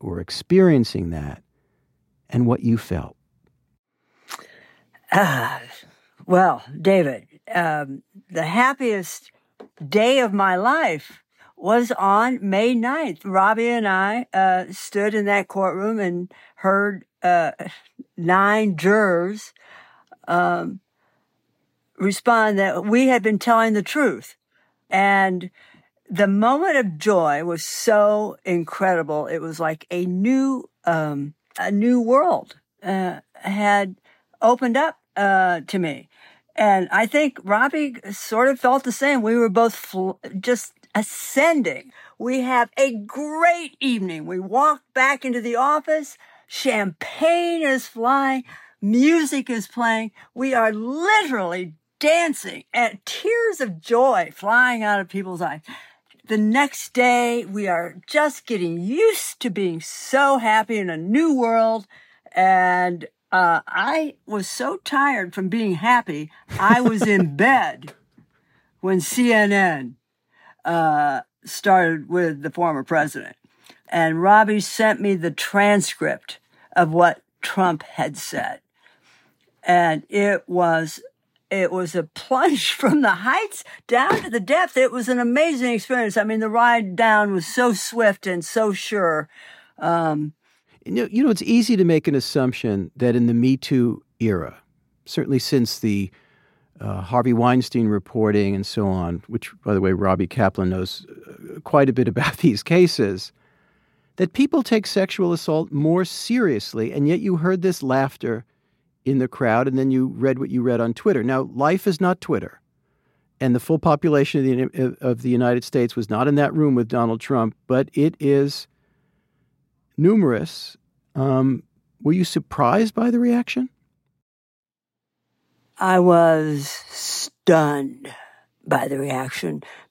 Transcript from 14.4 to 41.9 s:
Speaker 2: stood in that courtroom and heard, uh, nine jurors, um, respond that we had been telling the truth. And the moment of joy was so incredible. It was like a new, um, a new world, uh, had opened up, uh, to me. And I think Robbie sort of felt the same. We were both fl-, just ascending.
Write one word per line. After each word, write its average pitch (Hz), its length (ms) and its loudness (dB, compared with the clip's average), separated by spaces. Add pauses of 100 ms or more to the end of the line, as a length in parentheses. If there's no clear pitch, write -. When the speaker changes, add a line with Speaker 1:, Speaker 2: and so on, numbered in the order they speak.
Speaker 2:
stood 202 420 -4
in 214 120 -2
that 202 220 0
courtroom 196 500 -4
and 180 320 -4 (260)
heard, 196 500 -2 (160)
uh, 175 300 2 (640)
nine 196 580 2
jurors, 190 800 0 (720)
um, 175 540 -2 (1160)
respond 214 600 2
that 185 240 0
we 240 240 2
had 247 160 4
been 214 160 0
telling 226 320 2
the 208 100 0
truth. 185 540 -4 (540)
And 190 600 2 (580)
the 202 180 2
moment 262 480 2
of 196 220 -2
joy 160 480 2
was 170 180 -6
so 208 800 2
incredible. 165 840 -2
It 156 120 -6
was 160 180 -10
like 160 320 -6
a 180 160 -4
new, 247 640 0 (140)
um, 151 500 -4 (240)
a 180 140 -4
new 240 300 2
world, 262 560 0 (240)
uh, 185 400 -6 (140)
had 202 600 -2 (460)
opened 240 340 2
up, 311 240 -2 (160)
uh, 190 520 2
to 196 120 -4
me. 160 300 -6 (480)
And 196 340 2
I 202 140 2
think 294 360 0
Robbie 254 540 0 (160)
sort 226 380 0
of 262 100 -2
felt 262 240 2
the 247 80 -4
same. 269 300 0
We 226 160 0
were 233 120 2
both 226 240 2
fl-, 190 460 -8 (200)
just 240 340 -4 (220)
ascending. 254 960 -2 (280)